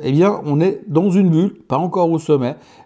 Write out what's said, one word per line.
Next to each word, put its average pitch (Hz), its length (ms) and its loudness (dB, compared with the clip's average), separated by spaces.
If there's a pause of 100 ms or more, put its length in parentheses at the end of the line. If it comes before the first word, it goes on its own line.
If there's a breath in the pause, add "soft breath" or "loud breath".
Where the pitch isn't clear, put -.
Eh - 80 -4
bien, 175 360 2
on 147 140 0
est 185 280 0
dans 175 220 0
une 190 180 2
bulle, 165 260 2 (140)
pas 127 80 -2
encore 175 340 -2
au 160 80 0
sommet, 143 380 -2 (300 loud breath)